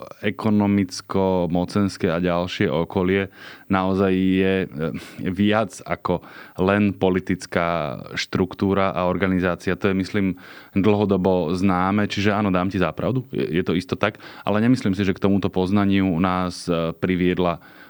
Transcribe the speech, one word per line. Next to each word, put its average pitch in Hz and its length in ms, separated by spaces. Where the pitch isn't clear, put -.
ekonomicko, 101 1300
mocenské 90 640
a 87 80
ďalšie 90 480
okolie 92 640
naozaj 95 400
je, 95 480
e, 90 60
viac 104 560
ako 87 320
len 98 320
politická 87 1040
štruktúra 98 800
a 90 160
organizácia. 90 640
To 95 160
je, 95 80
myslím, 95 400
dlhodobo 95 800
známe. 95 560
Čiže 101 240
áno, 104 160
dám 90 160
ti 95 80
za 87 160
pravdu, 120 400
je, 60 240
je 92 80
to - 80
isto 92 240
tak, - 240
ale 101 160
nemyslím 117 320
si, 98 80
že 95 160
k - 80
tomuto 98 240
poznaniu 95 720
nás, 90 480
e, 82 240
priviedla 87 720